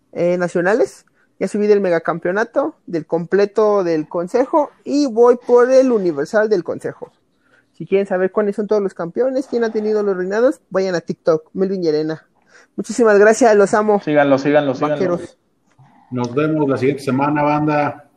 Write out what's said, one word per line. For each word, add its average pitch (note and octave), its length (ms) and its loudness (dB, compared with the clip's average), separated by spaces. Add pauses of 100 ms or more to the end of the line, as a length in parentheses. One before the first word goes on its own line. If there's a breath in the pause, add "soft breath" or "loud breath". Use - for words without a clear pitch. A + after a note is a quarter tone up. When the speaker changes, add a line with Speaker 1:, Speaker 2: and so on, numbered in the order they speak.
(120)
Speaker 1:
eh, F3 240 -2
nacionales. F3+ 680 -2 (340)
Ya F#3+ 80 -4
subí G#3 200 -2
del G#3 140 4
megacampeonato, F#3 920 -2 (120)
del E3 180 -6
completo G3+ 800 0
del D#3+ 240 -2
consejo B3+ 640 -2 (120)
y C#4+ 240 0
voy A#3+ 380 4
por A#3+ 240 4
el C4 220 4
universal F#3 580 0
del E3+ 140 0
consejo. - 480 -10 (640)
Si E3 120 -14
quieren G3 220 0
saber F#3 240 -2
cuáles G3+ 240 -2
son G#3+ 120 -6
todos G#3+ 140 0
los F#3+ 120 -4
campeones, B3+ 540 -4
quién A#3 160 -2
ha A3 80 -2
tenido G#3+ 320 -2
los G3 120 0
reinados, G3+ 540 -2
vayan F#3+ 260 -2
a D#3+ 60 -2
TikTok, - 520 -2
Melvin F#3+ 280 -4
Llerena. D#3 440 -2 (500 soft breath)
Muchísimas G#3+ 440 2
gracias, A3 360 4
los G3 180 2
amo. G#3+ 280 2
Speaker 2:
Síganlo, C#3+ 360 2
síganlo, C#3+ 360 0
síganlo. D3 220 -4
Speaker 1:
Vaqueros. F3 420 -4 (760)
Speaker 3:
Nos B2 220 -6
vemos D3+ 360 0
la B2+ 80 0
siguiente C3+ 260 -2
semana, D3 380 0
banda. D3 760 -2